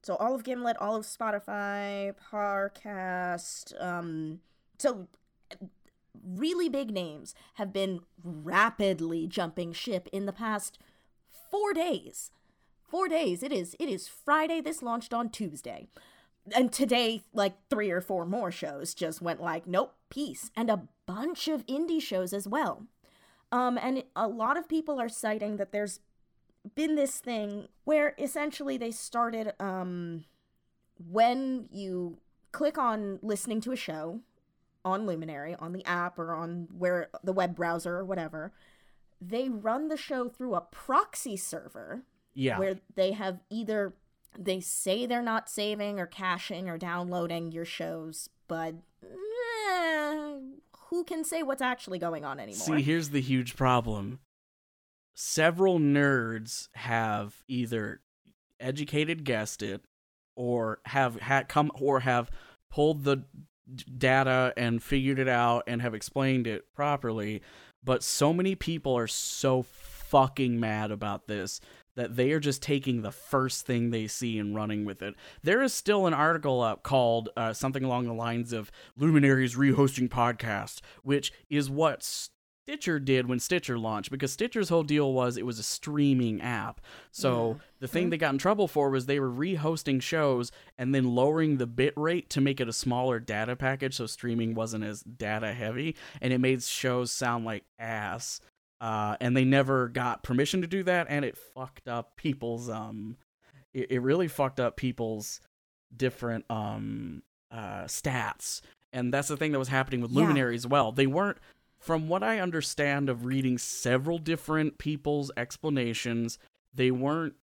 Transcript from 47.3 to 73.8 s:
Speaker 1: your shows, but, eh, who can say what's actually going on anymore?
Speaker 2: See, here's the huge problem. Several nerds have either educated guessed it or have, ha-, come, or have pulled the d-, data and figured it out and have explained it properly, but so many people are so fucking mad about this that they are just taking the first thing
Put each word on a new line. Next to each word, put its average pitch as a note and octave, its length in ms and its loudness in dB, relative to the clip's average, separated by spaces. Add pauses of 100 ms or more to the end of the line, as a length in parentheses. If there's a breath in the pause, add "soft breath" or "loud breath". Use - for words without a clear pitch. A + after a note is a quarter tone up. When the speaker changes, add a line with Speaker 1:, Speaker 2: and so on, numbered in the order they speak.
Speaker 1:
your E3 120 -6
shows, D#3+ 640 -8 (200)
but, E3 260 -4 (280)
eh, F#4 1300 -2 (540)
who E4+ 160 -2
can D#4+ 200 -4
say E4 180 -2
what's C4 200 -2
actually B3 360 -2
going D#3+ 260 -4
on C3+ 140 -6
anymore? G#2 220 -10
Speaker 2:
See, D3+ 220 2
here's D#3 280 2
the C#3+ 100 2
huge B2+ 360 0
problem. A#2 640 2 (920)
Several E3+ 640 4
nerds C3+ 960 2
have A2 720 -2
either A#2 540 -4 (580)
educated D3 680 -2
guessed A2 380 -2
it G2+ 200 -6 (520)
or A#2+ 520 -2
have, B2 340 0
ha-, B2+ 260 2
come, D3+ 320 2
or C3+ 220 4
have A#2+ 300 2 (400 loud breath)
pulled D3+ 340 4
the C#3 120 6 (580)
d-, B2+ 100 -12 (140)
data C3 580 6
and A#2 260 2
figured C3+ 360 2
it C3 100 2
out A#2+ 380 4
and A#2+ 160 -2
have A#2 120 -2
explained C3 520 0
it - 260 -6
properly, A2+ 720 -2 (420 loud breath)
but B2+ 180 2
so D3+ 300 4
many F#3 220 2
people D3+ 420 0
are A#2 120 2
so - 540 0
fucking C3 960 2
mad G#2+ 320 0
about G#2 360 -4
this G2+ 340 -4 (360 loud breath)
that A#2+ 200 -4
they C3 160 4
are D#3 80 2
just C#3 220 0
taking C3+ 400 0
the G2+ 100 -4
first - 540 0
thing A#2+ 240 2